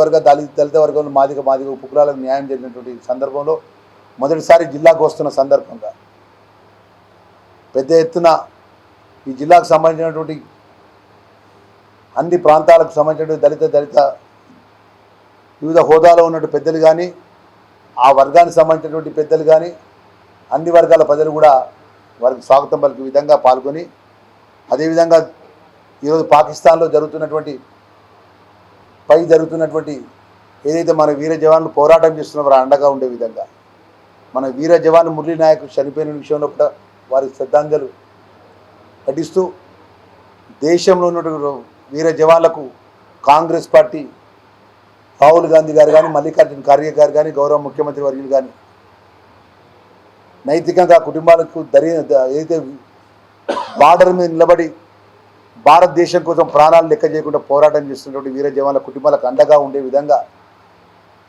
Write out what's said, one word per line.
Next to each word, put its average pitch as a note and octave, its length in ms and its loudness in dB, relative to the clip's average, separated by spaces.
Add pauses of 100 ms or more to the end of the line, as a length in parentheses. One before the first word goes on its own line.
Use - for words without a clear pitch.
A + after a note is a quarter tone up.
వర్గ, D#3 140 2 (120)
దళిత, D3 220 2 (100)
దళిత D3 240 -2
వర్గంలో D3 340 -2
మాదిగ, C#3 220 0 (100)
మాదిగ C3+ 260 -2
ఉపకులాలకు C#3 480 -2
న్యాయం C#3 260 -6
జరిగినటువంటి B2 420 -12 (180)
సందర్భంలో C#3 460 -6 (680)
మొదటిసారి D#3+ 520 -2
జిల్లాకు D#3+ 340 2
వస్తున్న D3+ 300 -6
సందర్భంగా C3+ 540 -4 (1800)
పెద్ద C3+ 160 -4 (120)
ఎత్తున E3+ 240 -2 (1000)
ఈ C3 120 -10
జిల్లాకు E3 320 4
సంబంధించినటువంటి D#3+ 640 -2 (1800)
అన్ని E3+ 280 -2
ప్రాంతాలకు D#3 500 4
సంబంధించినటువంటి D#3 480 -2
దళిత, D3+ 180 -2 (140)
దళిత D3 200 -2 (1600)
వివిధ D#3+ 180 0 (120)
హోదాలో E3+ 380 6
ఉన్నటువంటి D#3 280 -6
పెద్దలు D#3+ 300 -4
కానీ, E3 200 2 (1000)
ఆ C3+ 40 6 (100)
వర్గానికి D#3+ 400 4
సంబంధించినటువంటి D#3 640 -2
పెద్దలు D#3 320 -2
కానీ, E3+ 180 0 (840)
అన్ని E3 240 -4
వర్గాల D#3+ 240 4 (100)
ప్రజలు D#3 260 -2
కూడా D3+ 140 6 (680)
వారికి B2+ 240 -2
స్వాగతం C#3+ 360 2
పలికే C3 240 -4
విధంగా C#3+ 280 0 (100)
పాల్గొని, C3 360 0 (920)
అదేవిధంగా E3 440 0 (880)
ఈరోజు D#3 180 0 (100)
పాకిస్తాన్లో E3 600 2
జరుగుతున్నటువంటి, D3+ 600 -6 (1600)
పై D3 80 6 (140)
జరుగుతున్నటువంటి D#3+ 640 -2 (760)
ఏదైతే E3 320 0
మన D3+ 80 2 (100)
వీర D#3 140 -4 (100)
జవాన్లు D#3 340 2
పోరాటం D#3+ 400 4
చేస్తున్నారో D3 300 -8
వారు C#3 160 4
అండగా C#3 320 0
ఉండే C3 180 -4
విధంగా, A2+ 320 -10 (880)
మన C3 100 -4 (120)
వీర D#3+ 160 -2 (140)
జవాన్ E3 300 4
మురళీ D#3 260 -8
నాయక్ D#3 320 0
చనిపోయిన D3 480 -6
విషయంలో D3 320 -4
కూడా D3 120 0 (460)
వారికి C3+ 240 -4
శ్రద్ధాంజలి D3 520 -2 (1160)
ఘటిస్తూ, D#3+ 340 -4 (1300)
దేశంలో F3 440 2
ఉన్నటువంటి D#3 420 -6 (420)
వీర D#3+ 140 -2 (120)
జవాన్లకు D#3+ 420 2 (680)
కాంగ్రెస్ D#3+ 420 0
పార్టీ D#3 300 2 (1160)
రాహుల్ E3 340 4
గాంధీ D#3 240 2
గారు D3+ 180 4
కానీ, D#3+ 100 4 (120)
మల్లికార్జున D3 500 -2
ఖర్గే D3+ 320 0
గారు C#3+ 160 4
కానీ, D#3 220 0
గౌరవ D3 280 0
ముఖ్యమంత్రి C#3+ 400 -8
వర్యులు C3+ 300 -8
కానీ C3 160 -4 (1900)
నైతికంగా E3+ 580 2
కుటుంబాలకు D#3+ 540 0 (140)
దరి-, D3+ 200 2 (400)
ఏదైతే D#3+ 240 -4 (1200)
బార్డర్ F3 380 4
మీద F3 160 -2
నిలబడి E3 340 2 (1000)
భారతదేశం E3+ 600 4
కోసం E3 180 0 (100)
ప్రాణాలు D#3+ 360 4
లెక్క D3+ 220 0
చేయకుండా D3+ 340 -4
పోరాటం D3 440 2
చేస్తున్నటువంటి C3+ 440 -12
వీర C#3 120 -6 (100)
జవాన్ల C#3 300 -2
కుటుంబాలకు C#3 420 -2
అండగా D3 260 2 (100)
ఉండే C3+ 220 -8
విధంగా C#3+ 300 -2 (1120)